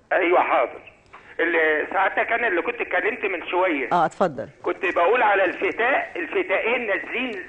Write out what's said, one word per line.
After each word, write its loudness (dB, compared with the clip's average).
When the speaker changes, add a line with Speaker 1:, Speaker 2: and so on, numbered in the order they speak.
Speaker 1:
أيوة، 4
حاضر. 0
اللي 2
سعادتك 0
أنا 0
اللي 0
كنت -4
اتكلمت -2
من -4
شوية. 0
Speaker 2:
آه، 4
اتفضل. -2
Speaker 1:
كنت -4
بقول 4
على 4
الفتاء، 0
الفتاءين -2
نازلين -4